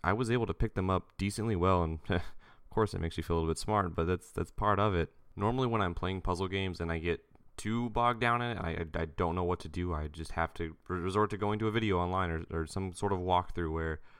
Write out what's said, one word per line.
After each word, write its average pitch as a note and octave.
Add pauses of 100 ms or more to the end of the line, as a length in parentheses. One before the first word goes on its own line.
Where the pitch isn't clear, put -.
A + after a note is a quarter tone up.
I F2+
was A2+
able A#2
to G2
pick -
them F#2+
up F#2
decently G#2
well, F2+
and D#2+
<laughs> -
of F2+ (480)
course A2
it F2+
makes E2+
you E2
feel E2+
a -
little D#2+
bit D#2+
smart, G2
but E2
that's, F2+
that's -
part G#2
of G2+
it. E2 (260)
Normally A#2+
when A2+
I'm F2+
playing F#2
puzzle F2+
games F#2+
and E2+
I E2
get E2 (380)
too A#2
bogged A#2+
down A#2+
in A#2+
it, -
I, E2 (260)
I, D#2+
I -
don't E2
know F2+
what F2
to -
do. F2
I D#2
just D#2
have E2
to E2 (120)
re-, F2+
resort F#2+
to G#2+
going G#2
to A2
a G#2+
video G#2+
online F2+
or, E2
or D#2+
some F#2+
sort G2+
of F#2
walkthrough F2+
where D#2+ (200)